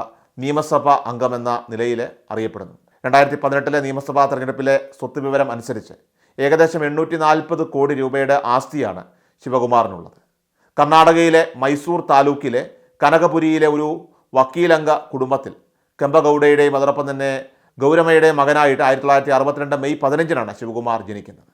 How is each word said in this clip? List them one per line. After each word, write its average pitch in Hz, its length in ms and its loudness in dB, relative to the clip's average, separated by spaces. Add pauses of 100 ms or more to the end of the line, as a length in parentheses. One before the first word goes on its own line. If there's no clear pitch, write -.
(420)
നിയമസഭാ 143 540 0 (160)
അംഗമെന്ന 120 400 -4 (200)
നിലയിൽ 117 280 -4 (340)
അറിയപ്പെടുന്നു. 107 420 -8 (300)
രണ്ടായിരത്തി 143 380 4
പതിനെട്ടിലെ 139 420 -2
നിയമസഭാ 139 460 -2
തെരഞ്ഞെടുപ്പിലെ 131 440 -2 (220)
സ്വത്ത് 131 280 -12
വിവരം 139 280 -2
അനുസരിച്ച് 117 420 -12 (420)
ഏകദേശം 160 500 2
എണ്ണൂറ്റി 156 360 -4
നാൽപത് 156 400 0 (100)
കോടി 139 280 0
രൂപയുടെ 135 360 0 (180)
ആസ്തിയാണ് 117 480 -6 (400)
ശിവകുമാറിനുള്ളത്. 120 760 -2 (600)
കർണാടകയിലെ 160 640 6 (200)
മൈസൂർ 147 460 -2
താലൂക്കിലെ 139 540 0 (400)
കനകപുരിയിലെ 156 720 2
ഒരു 151 120 -2 (500)
വക്കീലംഗ 156 540 2 (220)
കുടുംബത്തിൽ 131 400 -4 (480)
കെമ്പഗൌഡയുടെയും 147 760 4
അതോടൊപ്പം 139 340 -2
തന്നെ 135 200 -4 (520)
ഗൗരമ്മയുടെയും 160 580 4
മകനായിട്ട് 147 460 2
ആയിരത്തി 135 180 0
തൊള്ളായിരത്തി 139 320 2
അറുപത്തിരണ്ട് 143 460 -4
മെയ് 147 200 -4
പതിനഞ്ചിനാണ് 143 560 -2
ശിവകുമാർ 117 400 -6 (100)
ജനിക്കുന്നത്. 101 440 -18